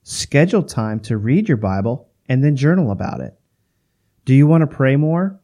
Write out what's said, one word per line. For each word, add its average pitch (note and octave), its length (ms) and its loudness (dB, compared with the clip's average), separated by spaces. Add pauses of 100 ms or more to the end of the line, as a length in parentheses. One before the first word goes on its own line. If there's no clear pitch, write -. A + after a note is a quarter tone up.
Schedule E3+ 600 0
time A2 380 -6
to A2+ 140 -6
read C3+ 320 0
your D3 80 2
Bible G#2 540 -4 (180)
and C3 160 0
then D3 140 2
journal D3 340 0
about F2 300 -8
it. - 180 -14 (840)
Do C3 80 2
you C#3 120 6
want D#3 240 4
to - 60 -16
pray C3+ 220 2
more? E3+ 460 -2